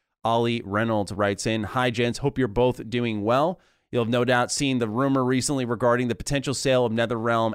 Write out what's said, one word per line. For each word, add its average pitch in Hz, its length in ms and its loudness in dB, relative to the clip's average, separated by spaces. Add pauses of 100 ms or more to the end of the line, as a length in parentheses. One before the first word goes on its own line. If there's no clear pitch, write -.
(240)
Ollie 117 400 2
Reynolds 104 480 0
writes 101 340 0
in, 110 180 0
"Hi, 127 260 -2
gents. 120 280 0
Hope 139 200 -4
you're 127 100 0
both 120 400 0
doing 113 340 -2
well. 139 380 0 (320)
You'll 117 120 0
have 113 60 -2
no 123 140 2
doubt 123 260 2
seen 135 280 0
the 117 100 0
rumor 135 360 0
recently 127 400 0
regarding 120 440 0
the 113 60 -2
potential 139 400 -4
sale 127 320 2
of 110 60 -2
NetherRealm 113 640 0